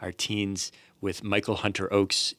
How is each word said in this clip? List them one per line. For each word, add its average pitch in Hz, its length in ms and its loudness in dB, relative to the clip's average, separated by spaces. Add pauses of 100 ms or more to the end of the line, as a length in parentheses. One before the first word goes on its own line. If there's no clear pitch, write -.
Our 92 120 -6
teens 101 580 -2 (300)
with 98 240 -4
Michael 104 320 0
Hunter 98 360 -2
Oakes - 460 4